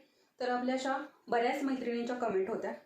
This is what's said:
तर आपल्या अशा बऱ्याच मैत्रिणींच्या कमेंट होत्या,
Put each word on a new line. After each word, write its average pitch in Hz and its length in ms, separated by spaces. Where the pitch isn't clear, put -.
तर 247 80
आपल्या 247 260
अशा 269 240
बऱ्याच 247 340
मैत्रिणींच्या 240 540
कमेंट 196 340
होत्या, 208 220